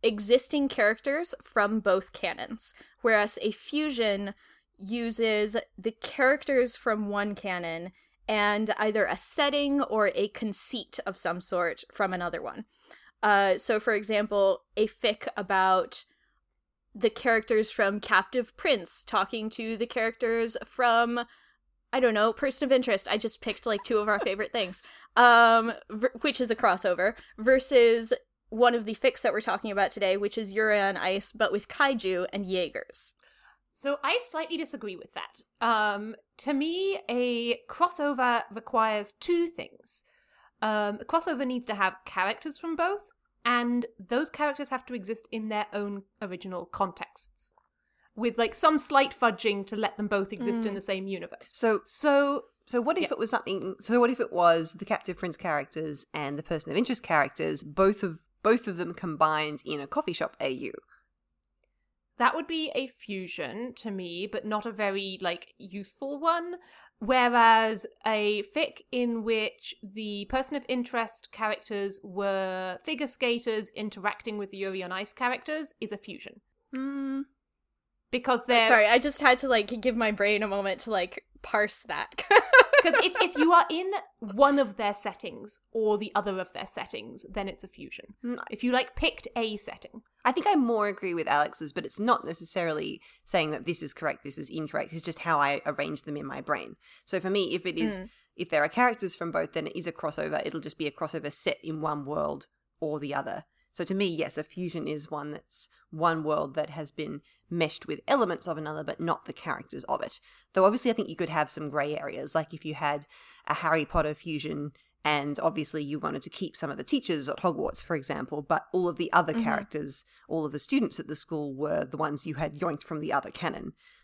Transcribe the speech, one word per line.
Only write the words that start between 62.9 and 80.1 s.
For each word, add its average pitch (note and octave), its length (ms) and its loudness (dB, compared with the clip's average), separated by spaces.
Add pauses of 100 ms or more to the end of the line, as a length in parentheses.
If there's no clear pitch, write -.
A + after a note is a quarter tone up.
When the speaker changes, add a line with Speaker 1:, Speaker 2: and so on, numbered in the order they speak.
Speaker 2:
to - 120 -10
me, F#3 420 -8
but - 140 -8
not G#3+ 220 -4
a A#3 40 -6
very, G3 500 -4
like, F3 360 -6
useful G3+ 640 -10
one. E4+ 360 0 (440)
Whereas A3+ 880 6 (180)
a G#3 380 2 (120)
fic - 260 -2 (100)
in A#3+ 320 0
which A3 580 -2
the G#3 480 -8
Person C4+ 260 -2
of C#4 120 -4
Interest A#3+ 640 -4
characters G3+ 720 -4
were F#3+ 800 -4
figure D4 240 -4
skaters A#3 640 -2
interacting G#3 680 -6
with G3+ 140 -8
the G3+ 60 -14
Yuri F#3+ 260 -6
on F3+ 80 -10
Ice F#3+ 220 -8
characters C4 680 -4
is G#3+ 100 -8
a G#3 60 -8
fusion. - 440 -18 (340)
Speaker 3:
Hmm. C4+ 460 -6 (920)
Speaker 2:
Because B3 340 0
they're A#3 220 6
Speaker 1:
Sorry, A3 200 8
I A#3+ 120 6
just C#4+ 220 0
had B3+ 180 8
to, C#4 80 -4
like, A3+ 340 2
give B3 140 0
my A3 160 2